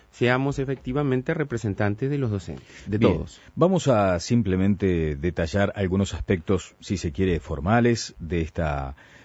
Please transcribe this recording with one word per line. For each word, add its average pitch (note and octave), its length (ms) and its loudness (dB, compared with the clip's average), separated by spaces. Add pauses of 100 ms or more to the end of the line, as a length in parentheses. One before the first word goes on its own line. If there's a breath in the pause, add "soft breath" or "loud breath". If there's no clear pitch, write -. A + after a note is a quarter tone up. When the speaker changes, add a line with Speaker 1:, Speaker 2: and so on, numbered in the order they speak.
(120)
Speaker 1:
seamos C3 480 0
efectivamente C3 720 -2
representantes A#2 800 -2
de C#3+ 80 -2
los B2+ 120 -2
docentes, F#2+ 360 -8 (200 loud breath)
de G2+ 120 -2
Speaker 2:
Bien, A2 160 4
Speaker 1:
todos. D#2+ 260 -8 (160 loud breath)
Speaker 2:
vamos F3+ 320 2
a G2 320 4
simplemente F#2 960 2
detallar F2 580 0
algunos G2 380 0
aspectos, - 680 -2
si G2 180 -4
se E2+ 140 -6
quiere, F2+ 280 0
formales A2+ 800 0
de E2 240 -4
esta C#2+ 520 -4 (300 loud breath)